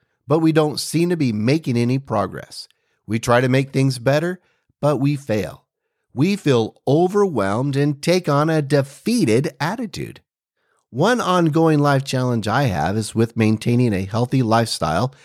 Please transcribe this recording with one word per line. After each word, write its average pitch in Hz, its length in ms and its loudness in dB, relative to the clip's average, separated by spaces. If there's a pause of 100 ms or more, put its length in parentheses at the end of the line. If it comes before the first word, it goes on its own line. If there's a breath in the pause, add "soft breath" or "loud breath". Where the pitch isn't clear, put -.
(280)
but 156 120 2
we 160 120 2
don't 151 280 2
seem 170 300 -2
to 175 80 -2
be 131 160 0
making 127 440 0
any 123 220 0
progress. 104 680 -6 (380)
We 113 140 -2
try 120 220 2
to 131 80 2
make 139 220 0
things 135 280 0
better, 151 400 -2 (400)
but 143 180 0
we 143 180 0
fail. 107 500 -6 (480)
We 175 220 0
feel 123 400 0 (120)
overwhelmed 143 880 0
and 143 260 -2
take 180 280 0
on 147 200 2
a 160 120 0
defeated 143 1000 0
attitude. 170 640 -8 (680)
One 208 300 0
ongoing 165 600 2
life 143 240 2
challenge 127 440 -2
I 123 160 0
have 90 320 -2
is 107 200 -6
with 113 200 0
maintaining 113 580 2
a 95 120 -4
healthy 123 380 0
lifestyle 110 720 0 (100)